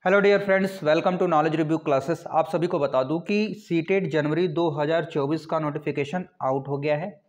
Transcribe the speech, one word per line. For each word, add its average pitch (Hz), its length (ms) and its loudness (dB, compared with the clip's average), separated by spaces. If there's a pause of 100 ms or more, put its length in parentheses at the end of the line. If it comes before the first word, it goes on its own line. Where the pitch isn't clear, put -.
Hello 190 160 6
dear 202 180 6
friends, 190 340 0 (100)
welcome 160 340 2
to 180 100 2
Knowledge 156 320 2
Review 160 200 0
Classes। 156 400 0 (120)
आप 156 180 0
सभी 175 180 -2
को 175 120 0
बता 139 240 0
दूं 151 160 -2
कि 208 180 -2 (160)
सीटेट 170 580 -2
जनवरी 151 360 0
दो 165 220 0
हज़ार 151 360 0
चौबीस 156 400 -2
का 165 140 -2
नोटिफिकेशन 151 680 -4 (160)
आउट 139 260 -2
हो 139 100 -4
गया 147 200 0
है। 180 120 -6 (180)